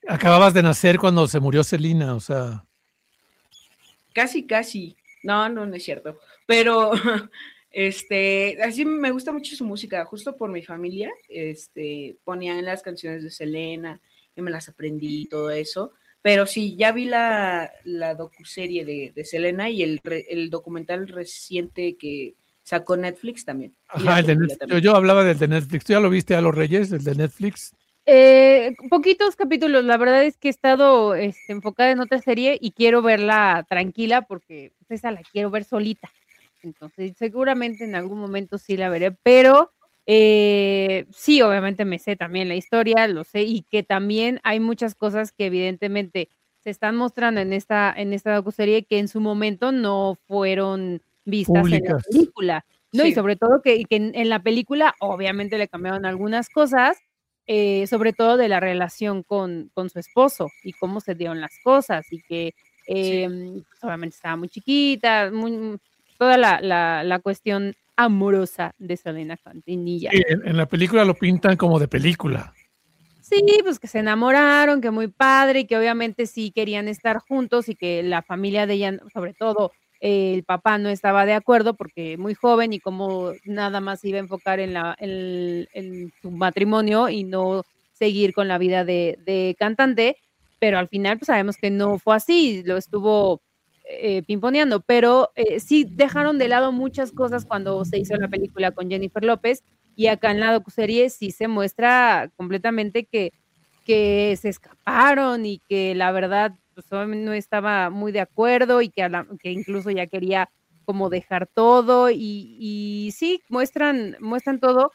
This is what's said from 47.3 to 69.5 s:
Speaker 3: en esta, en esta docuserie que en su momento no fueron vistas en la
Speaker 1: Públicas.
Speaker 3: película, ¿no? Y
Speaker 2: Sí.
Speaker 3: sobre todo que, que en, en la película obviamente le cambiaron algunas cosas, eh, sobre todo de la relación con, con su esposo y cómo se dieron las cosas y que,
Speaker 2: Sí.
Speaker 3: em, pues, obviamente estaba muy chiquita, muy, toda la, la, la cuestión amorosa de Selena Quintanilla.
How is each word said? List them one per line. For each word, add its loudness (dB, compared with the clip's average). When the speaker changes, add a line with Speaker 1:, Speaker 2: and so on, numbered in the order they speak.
Speaker 3:
en -4
esta, 0
en -6
esta -4
docuserie 0
que -2
en -2
su -6
momento -2
no -2
fueron -2
vistas 2
en 2
la 4
Speaker 1:
Públicas. -2
Speaker 3:
película, 0
¿no? 4
Y 6
Speaker 2:
Sí. 2
Speaker 3:
sobre 0
todo 4
que, 2
que 0
en, -2
en -2
la -2
película 0
obviamente -4
le -2
cambiaron -6
algunas -4
cosas, 2
eh, 0
sobre 0
todo 2
de 2
la 2
relación -4
con, -6
con -6
su -12
esposo 0
y -14
cómo -6
se -8
dieron -8
las -12
cosas 0
y -14
que, -8
Speaker 2:
Sí. -8
Speaker 3:
em, -10
pues, -20
obviamente -10
estaba -8
muy -10
chiquita, 0
muy, -6
toda 6
la, 4
la, 0
la -2
cuestión -4
amorosa 0
de -8
Selena -10
Quintanilla. -8